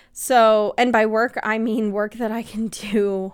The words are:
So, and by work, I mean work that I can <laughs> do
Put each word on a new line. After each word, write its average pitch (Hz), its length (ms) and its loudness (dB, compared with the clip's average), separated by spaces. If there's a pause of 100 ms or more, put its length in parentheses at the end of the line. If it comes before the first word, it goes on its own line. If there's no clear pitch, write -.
(160)
So, 220 640 4
and 247 140 2
by 220 160 4
work, 220 340 -2
I 220 160 -2
mean 220 340 -2
work 208 240 -4
that 226 160 -4
I 226 120 -6
can 226 240 -6
<laughs> 202 240 -10
do 196 420 0